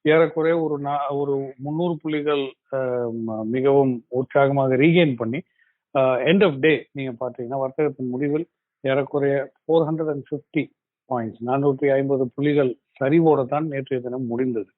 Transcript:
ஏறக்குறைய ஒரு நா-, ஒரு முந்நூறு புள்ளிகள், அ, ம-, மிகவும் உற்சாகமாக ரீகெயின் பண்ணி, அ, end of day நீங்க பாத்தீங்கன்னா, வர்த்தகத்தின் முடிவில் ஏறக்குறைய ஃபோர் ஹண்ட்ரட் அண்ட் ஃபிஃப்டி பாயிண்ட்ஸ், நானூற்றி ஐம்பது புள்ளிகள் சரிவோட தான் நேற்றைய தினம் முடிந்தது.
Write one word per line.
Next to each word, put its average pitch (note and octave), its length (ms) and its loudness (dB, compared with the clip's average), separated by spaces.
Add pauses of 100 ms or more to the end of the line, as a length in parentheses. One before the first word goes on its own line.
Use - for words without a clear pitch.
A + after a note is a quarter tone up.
ஏறக்குறைய D#3+ 580 2
ஒரு D3+ 200 -2
நா-, C#3+ 300 -4
ஒரு C#3 480 -4
முந்நூறு D#3 440 -4
புள்ளிகள், D3 520 -2 (200)
அ, C3+ 40 -4 (500)
ம-, A2 160 -6
மிகவும் C3 640 2
உற்சாகமாக C3+ 720 2
ரீகெயின் D#3+ 380 4
பண்ணி, A#2 260 -4 (540)
அ, C3+ 60 2
end C3 420 2
of E3 100 4
day C#3 380 2
நீங்க C3 380 -8
பாத்தீங்கன்னா, B2 280 -8
வர்த்தகத்தின் C3+ 520 -4
முடிவில் C#3+ 380 -2 (340)
ஏறக்குறைய C#3 760 0
ஃபோர் D#3+ 280 2
ஹண்ட்ரட் D#3+ 240 -2
அண்ட் C#3+ 220 -6
ஃபிஃப்டி C#3+ 380 -6 (440)
பாயிண்ட்ஸ், A2+ 320 -6
நானூற்றி C#3 480 0
ஐம்பது C3+ 400 0
புள்ளிகள் C#3+ 440 0 (220)
சரிவோட D3 460 4
தான் D3 220 -2
நேற்றைய C3+ 360 -6
தினம் B2+ 220 -6
முடிந்தது. A#2 520 -4